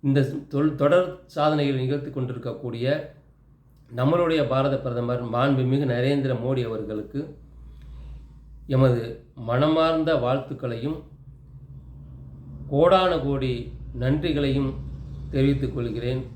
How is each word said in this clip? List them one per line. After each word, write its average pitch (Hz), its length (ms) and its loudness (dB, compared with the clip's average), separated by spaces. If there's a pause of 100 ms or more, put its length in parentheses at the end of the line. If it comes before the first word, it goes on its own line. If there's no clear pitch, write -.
இந்த 139 180 4 (300)
தொல்-, 147 240 0
தொடர் 170 340 4 (180)
சாதனைகளை 147 540 2
நிகழ்த்தி 135 300 -2
கொண்டிருக்கக்கூடிய 123 1040 -4 (840)
நம்மளுடைய 160 500 4
பாரத 135 300 2
பிரதமர் 123 480 -2
மாண்புமிகு 131 640 2
நரேந்திர 131 480 2
மோடி 123 300 0
அவர்களுக்கு 107 560 -6 (1500)
எமது 131 360 4 (320)
மனமார்ந்த 156 800 2
வாழ்த்துக்களையும் 127 840 -2 (1700)
கோடான 175 480 6
கோடி 135 360 0 (460)
நன்றிகளையும் 139 720 2 (600)
தெரிவித்துக் 135 440 2
கொள்கிறேன். 120 480 -2 (140)